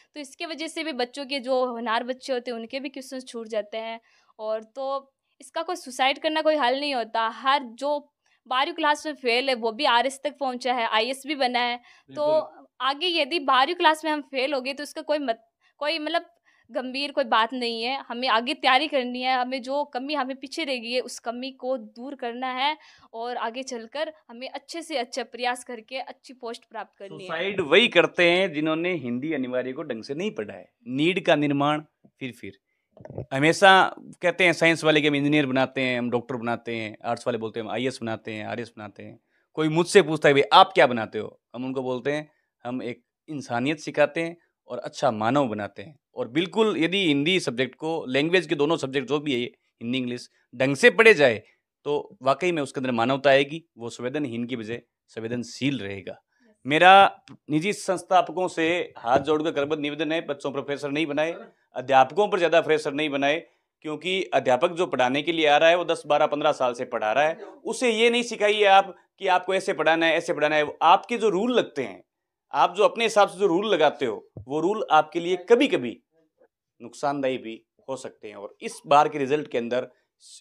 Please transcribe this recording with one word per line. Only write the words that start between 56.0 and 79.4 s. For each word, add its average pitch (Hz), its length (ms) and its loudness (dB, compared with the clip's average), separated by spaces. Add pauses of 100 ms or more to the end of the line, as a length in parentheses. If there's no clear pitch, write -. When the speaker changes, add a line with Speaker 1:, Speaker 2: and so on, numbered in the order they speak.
Speaker 3:
यस। - 420 -20 (140)
Speaker 2:
मेरा 180 540 8 (280)
निजी 156 240 0
संस्थापकों 180 760 0
से 165 500 -2
हाथ 127 220 2
जोड़कर 156 320 0
करबद्ध 147 300 -2
निवेदन 147 300 -4
है, 165 140 -4
बच्चों 143 260 -6
पर 135 100 -6
प्रेशर 139 280 -6
नहीं 151 160 -2
बनाए, 151 300 -2 (400)
अध्यापकों 131 520 4
पर 196 100 0
ज़्यादा 165 240 4
प्रेशर 151 320 0
नहीं 151 160 -2
बनाए, 139 380 -2 (340)
क्योंकि 170 420 -6
अध्यापक 131 480 2
जो 175 140 -2
पढ़ाने 131 360 0
के 165 100 -4
लिए 160 160 0
आ 147 100 6
रहा 160 120 6
है, 170 60 6
वो 175 100 -2
दस, 160 220 -4
बारह, 151 200 4
पन्द्रह 147 240 0
साल 123 220 0
से 123 120 -6
पढ़ा 107 280 -2
रहा 139 100 2
है। 160 120 0 (300)
उसे 233 260 0
ये 226 180 4
नहीं 240 140 0
सिखाइए 214 400 0
आप 190 320 6 (240)
कि 190 80 -4
आपको 180 280 2
ऐसे 190 180 -2
पढ़ाना 160 320 2
है, 165 80 4
ऐसे 165 200 -2
पढ़ाना 147 220 0
है। 147 260 -2
आपके 196 360 4
जो 214 120 2
रूल 208 240 0
लगते 165 300 -2
हैं, 92 200 -12 (500)
आप 175 220 2
जो 208 80 2
अपने 214 200 2
हिसाब 202 240 4
से 175 120 -12
जो 202 80 2
रूल 185 200 2
लगाते 151 380 2
हो, 104 240 -6 (180)
वो 143 120 -4
रूल 190 320 -2
आपके 156 280 4
लिए 175 160 -2
कभी-कभी 180 640 2 (800)
नुकसानदायी 131 560 -4
भी 113 280 -12 (240)
हो 131 80 -6
सकते - 300 -16
हैं। 104 80 -18
और 101 260 -14
इस - 260 -12
बार 151 220 6
के 151 80 -8
रिजल्ट 143 340 -2